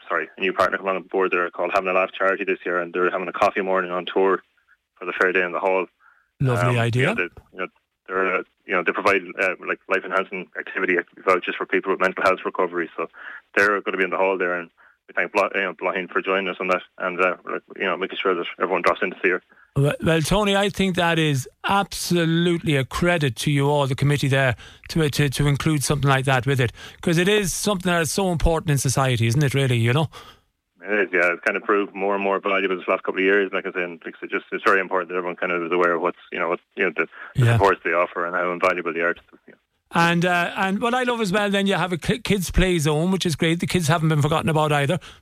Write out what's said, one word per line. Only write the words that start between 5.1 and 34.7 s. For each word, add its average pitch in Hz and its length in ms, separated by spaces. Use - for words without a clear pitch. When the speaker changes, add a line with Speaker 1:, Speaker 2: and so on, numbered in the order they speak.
Speaker 1:
fair 92 200
day 92 100
in 87 100
the 80 60
hall. 95 280
Speaker 2:
Lovely 123 360
Speaker 1:
Um, - 20
Speaker 2:
idea. 117 320
Speaker 1:
you 226 40
know, - 0
they, 87 140
you 92 60
know, 90 80
they're, 95 300
uh, - 60
you 98 80
know, 87 100
they 90 80
provide, 98 300
uh, 92 140
like, 90 220
life 95 160
enhancing 92 520
activity 92 400
vouchers 92 320
for 92 100
people 95 240
with 90 100
mental 92 220
health 92 220
recovery. 87 520
So 82 120
they're 101 240
gonna 92 160
be 95 80
in 90 60
the 85 60
hall 95 220
there, 87 200
and 85 120
thank 90 180
Bla-, 98 220
you 98 80
know, 90 160
Blaine 90 300
for 95 140
joining 95 260
us 90 120
on 92 80
that, 92 140
and, 90 220
uh, 90 160
like, - 120
you - 80
know, 90 120
making 92 260
sure 95 120
that 85 120
everyone 90 220
drops 87 200
in 92 80
to - 120
see 92 80
her. 90 120
Speaker 2:
Well, 139 180
well, 165 160
Tony, 196 340
I 202 140
think 190 280
that 170 220
is 147 300
absolutely 170 1120
a 131 80
credit 170 520
to - 140
you 143 180
all, 147 180
the 131 80
committee 143 340
there, 135 280
to, 156 200
to, 143 200
to 143 180
include 147 380
something 139 240
like 131 180
that 131 200
with 135 140
it, 120 120
'cause 170 180
it 180 100
is 208 240
something 185 380
that 170 120
is 151 80
so 190 220
important 160 380
in 139 80
society, 123 480
isn't 117 160
it, 135 120
really, 135 220
you 117 160
know? 156 160
Speaker 1:
It 104 220
is, - 60
yeah. 87 200
It's - 120
kind 101 120
of 92 60
proved 101 320
more 98 200
and 98 100
more 98 160
valuable 95 360
this 85 120
last 95 160
couple 95 160
of 95 40
years, 98 280
like 92 140
I 90 60
said, 90 100
and 85 220
it's - 140
just, 95 180
it's 92 160
very 98 140